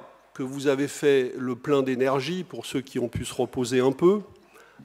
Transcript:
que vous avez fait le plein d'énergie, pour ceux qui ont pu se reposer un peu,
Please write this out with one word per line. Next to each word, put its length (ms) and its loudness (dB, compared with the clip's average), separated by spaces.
que 100 -8
vous 240 -6
avez 220 2
fait 480 2
le 180 -4
plein 280 2
d'énergie, 600 0
pour 220 -12
ceux 160 -4
qui 180 -8
ont 80 0
pu 160 -8
se 100 -10
reposer 460 -2
un 140 4
peu, 260 4